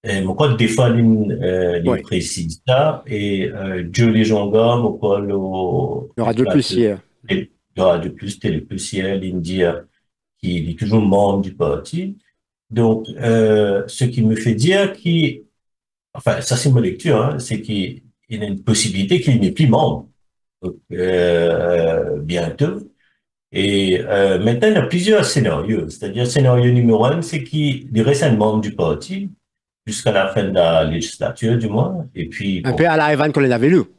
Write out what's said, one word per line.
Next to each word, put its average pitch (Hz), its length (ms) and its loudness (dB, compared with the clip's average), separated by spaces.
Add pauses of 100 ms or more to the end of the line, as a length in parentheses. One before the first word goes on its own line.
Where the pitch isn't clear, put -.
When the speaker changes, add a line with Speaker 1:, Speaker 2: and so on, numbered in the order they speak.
Speaker 1:
Et 101 200 -4
mon 92 120 -4
code 139 220 2
des 110 120 2
fois, 120 220 2
il, 117 140 2 (400)
euh, 90 400 0
il 101 60 2
Speaker 2:
Oui. 113 120 0
Speaker 1:
précise 82 680 -6
ça, 139 380 2
et, 101 480 -4
euh, 95 300 -6
Dieu 113 280 2
les 110 120 4
gens 104 260 0
gars, 113 280 4
mon 113 160 0
code, 101 380 -2
au, 95 840 -4
Speaker 2:
Le 117 80 -2
Radio 113 220 0
Speaker 1:
la, 117 60 -2
Speaker 2:
Plus - 200 2
hier. 107 300 0 (280)
Speaker 1:
le, 95 180 -2 (280)
le 92 80 0
Radio 85 280 2
Plus, - 280 -12
Télé 78 220 -2
Plus - 320 -10
hier, 95 280 -4
il 92 200 -6
dit, 90 220 -2
euh, 85 180 0 (600)
qu'il 87 280 -4
est 80 100 -8
toujours 107 220 2
membre 98 400 2
du 95 120 -6
parti. 170 640 -4 (520)
Donc, 113 400 0
euh, 107 760 2
ce - 180 -2
qui 117 180 0
me 110 120 2
fait 113 200 0
dire 190 380 2
qu'il, 165 480 -2 (720)
enfin, - 260 -2
ça 131 160 -2
c'est 135 160 2
ma 123 80 4
lecture, 107 420 0
hein, 143 160 -2
c'est 110 240 -6
qu'il, 101 400 -6 (280)
il 110 100 -8
y - 20 -6
a 104 60 -6
une 98 160 -8
possibilité 104 560 0
qu'il 123 220 2
n'est 92 100 2
plus 156 160 2
membre. 113 400 0 (560)
Donc, 85 120 -8 (180)
euh, 85 1300 0
bientôt. 87 580 -4 (720)
Et, 98 480 0
euh, 98 400 2
maintenant, 120 300 2
il 214 60 4
y - 20 4
a 143 60 2
plusieurs 190 420 2
scénarios. 92 640 -2
C'est-à-dire, 104 360 -6
scénario 123 460 4
numéro 117 320 4
un, 156 180 0
c'est 156 220 -6
qu'il 135 580 -2
reste 139 220 2
un 120 140 4
membre 107 240 2
du 98 120 -6
parti, 87 560 -4 (580)
jusqu'à 110 240 -4
la 95 160 0
fin 104 160 -2
de 95 100 -4
la 82 300 2
législature, 95 760 -4
du 110 100 -2
moins. 151 460 -2
Et 82 160 -8
puis, 95 340 -4
Speaker 2:
Un 131 80 -2
Speaker 1:
bon, 143 60 -4
Speaker 2:
peu 160 100 4
à 160 80 2
la 151 160 2
Evan 147 200 2
qu'on 135 180 2
avait 123 200 2
lu. 180 120 6 (180)